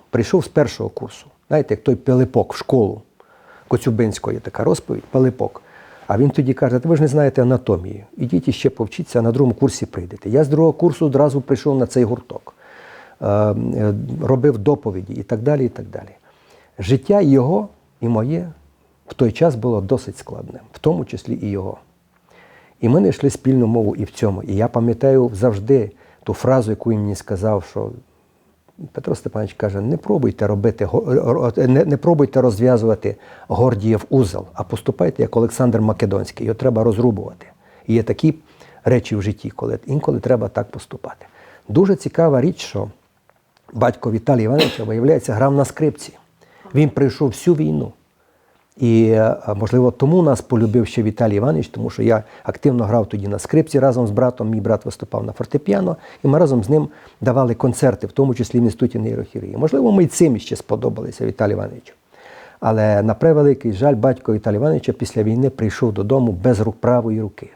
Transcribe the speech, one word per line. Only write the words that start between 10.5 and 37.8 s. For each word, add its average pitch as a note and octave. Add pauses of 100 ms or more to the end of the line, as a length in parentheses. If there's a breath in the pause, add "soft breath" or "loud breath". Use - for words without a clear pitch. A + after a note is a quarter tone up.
курсу E3
одразу C#3
прийшов C3+
на B2
цей B2
гурток. - (680 loud breath)
Е, -
е, G#2+ (280)
робив C3
доповіді G2
і -
так A2
далі, C#3
і -
так G#2
далі. - (680 soft breath)
Життя C3+
його D#3+ (320)
і A#2
моє C3+ (600)
в -
той A#2
час D#3+
було A#2
досить G2+
складним, - (120)
в -
тому D#3
числі -
і G#2
його. F#2+ (1040 soft breath)
І A2+
ми C#3+
знайшли E3
спільну C3
мову A2
і G#2+
в -
цьому. G2+
І G2+
я A2
пам'ятаю A#2+
завжди G#2+ (320 soft breath)
ту G#2
фразу, B2
яку G#2+
він A2
мені G#2
сказав, G2+
що G#2+ (1000)
Петро -
Степанович -
каже: G2+
"Не B2+
пробуйте C#3+
робити G#2
го-, F#2+
ро-, C3
не, C3+
не D3
пробуйте D3
розв'язувати A2+ (320 loud breath)
Гордієв A2
узел, G2+
а -
поступайте, -
як A2+
Олександр A2+
Македонський, G#2+
його A2
треба A#2
розрубувати". A2 (400 soft breath)